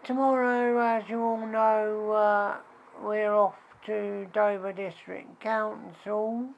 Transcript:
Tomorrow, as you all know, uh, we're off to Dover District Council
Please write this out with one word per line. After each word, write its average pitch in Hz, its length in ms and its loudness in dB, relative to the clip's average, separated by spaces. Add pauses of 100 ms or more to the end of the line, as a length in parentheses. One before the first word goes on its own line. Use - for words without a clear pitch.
Tomorrow, 247 720 2
as 226 300 0
you 233 120 -4
all 226 240 -2
know, 214 680 2
uh, 208 420 2 (460)
we're 208 340 0
off 202 240 4 (280)
to 202 440 -6
Dover 202 400 0
District 180 720 -12
Council 214 1040 -4 (120)